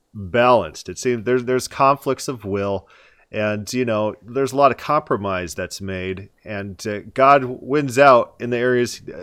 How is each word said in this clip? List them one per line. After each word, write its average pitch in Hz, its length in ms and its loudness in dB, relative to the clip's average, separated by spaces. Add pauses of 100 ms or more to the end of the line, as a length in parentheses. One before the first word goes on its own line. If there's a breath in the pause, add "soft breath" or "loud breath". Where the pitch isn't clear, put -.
(140)
balanced. 104 760 2
It 90 80 -12
seems 120 280 -2
there's, 123 200 0
there's 127 220 -2
conflicts 139 600 0
of 123 180 -10
will, 98 420 -4 (440 soft breath)
and, 107 400 -4
you 123 140 -2
know, 107 360 -2
there's 120 300 -4
a 135 60 -4
lot 139 140 6
of 117 60 -4
compromise 101 800 -4
that's 90 240 -8
made, 95 500 -8 (140)
and, 101 440 -12
uh, 104 120 -6 (140)
God 135 320 4
wins 131 540 -4
out 131 400 6
in 120 100 -8
the 120 80 -2
areas 123 440 0 (220)